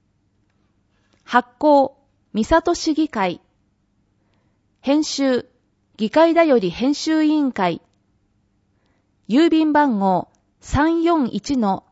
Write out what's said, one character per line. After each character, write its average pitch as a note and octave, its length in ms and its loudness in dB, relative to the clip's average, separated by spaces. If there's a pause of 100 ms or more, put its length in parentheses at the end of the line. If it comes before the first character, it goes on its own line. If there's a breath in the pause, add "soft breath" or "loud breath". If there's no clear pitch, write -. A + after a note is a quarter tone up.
(1200)
発 B3 220 0 (120)
行、 C#4+ 400 2 (340)
三 A3 120 -2
郷 E4 300 0
市 D#4+ 200 -4
議 D#4 160 -2
会。 F#3 320 -6 (1400)
編 D4+ 240 0
集、 C4+ 460 -4 (460)
議 A3 140 -4
会 D#4+ 240 4
だ E4+ 80 4
よ C#4+ 160 4
り F#3+ 120 -4
編 G#3+ 220 -2
集 D#4 300 -2
委 D4+ 60 2
員 D4 240 0
会。 F3+ 280 -4 (1500)
郵 D4 200 4
便 D#4+ 240 0
番 C#4+ 280 2
号、 F#3+ 280 -2 (320)
三 E4 440 -2
四 D#4+ 240 0
一 C4 280 -6
の G3+ 360 -2